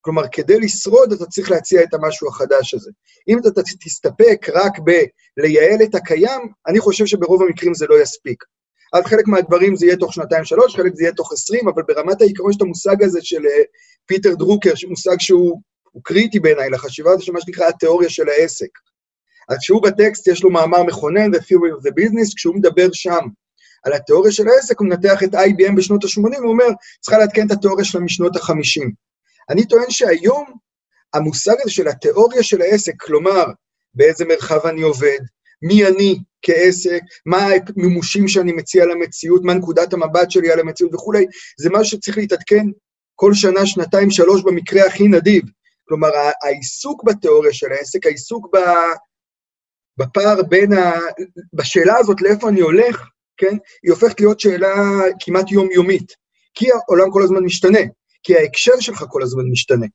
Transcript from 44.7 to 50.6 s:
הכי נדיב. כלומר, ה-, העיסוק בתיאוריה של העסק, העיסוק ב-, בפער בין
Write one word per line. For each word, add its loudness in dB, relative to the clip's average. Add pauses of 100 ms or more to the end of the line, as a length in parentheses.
הכי 2
נדיב. 4 (440)
כלומר, 0
ה-, 0 (120)
העיסוק -8
בתיאוריה 2
של -8
העסק, -8
העיסוק -6
ב-, 2 (1040)
בפער 0
בין 2